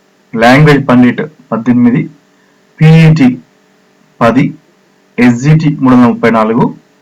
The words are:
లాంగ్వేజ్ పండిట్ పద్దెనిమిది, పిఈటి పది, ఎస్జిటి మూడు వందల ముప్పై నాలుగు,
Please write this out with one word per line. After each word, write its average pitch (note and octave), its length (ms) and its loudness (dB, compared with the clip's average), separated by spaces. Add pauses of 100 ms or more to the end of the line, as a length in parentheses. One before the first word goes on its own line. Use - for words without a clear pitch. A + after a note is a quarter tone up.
(360)
లాంగ్వేజ్ C3 520 2
పండిట్ B2 340 0 (300)
పద్దెనిమిది, A#2+ 580 -2 (720)
పిఈటి D#3 580 2 (840)
పది, A#2+ 340 -2 (640)
ఎస్జిటి C3+ 600 0
మూడు B2+ 140 0
వందల B2 120 2
ముప్పై A#2 220 -2
నాలుగు, A2 460 -2 (260)